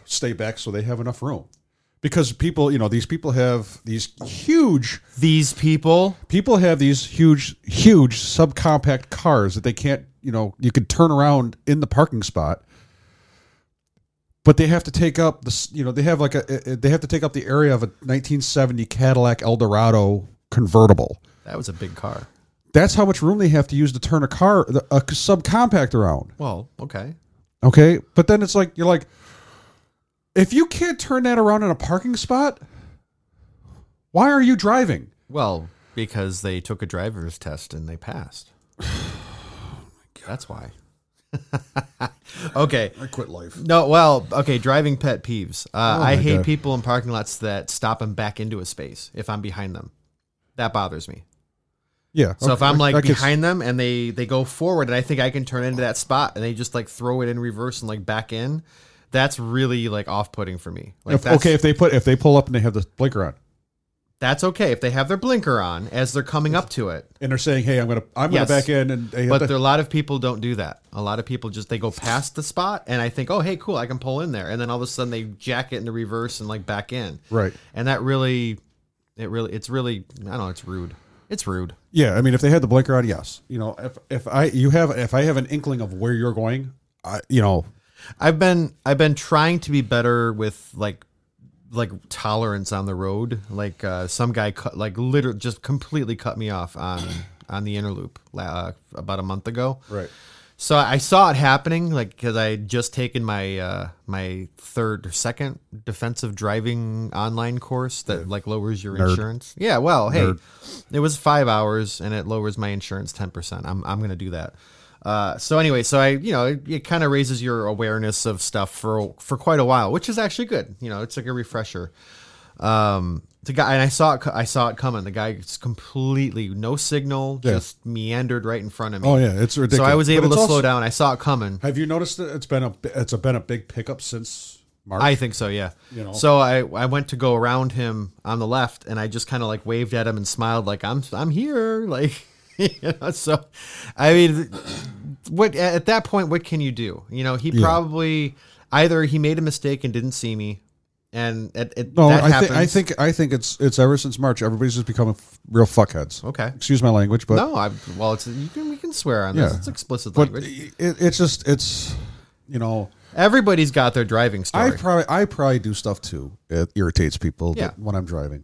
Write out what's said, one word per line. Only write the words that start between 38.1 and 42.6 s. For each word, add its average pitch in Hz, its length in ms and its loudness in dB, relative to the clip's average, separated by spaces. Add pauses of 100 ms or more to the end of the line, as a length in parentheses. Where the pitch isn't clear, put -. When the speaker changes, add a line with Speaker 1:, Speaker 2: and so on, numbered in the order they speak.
Speaker 1:
<sighs> - 1500 -12
Speaker 2:
That's 107 220 -10
why. - 220 -16 (600)
<laughs> - 800 -8 (460)
Okay. 127 440 2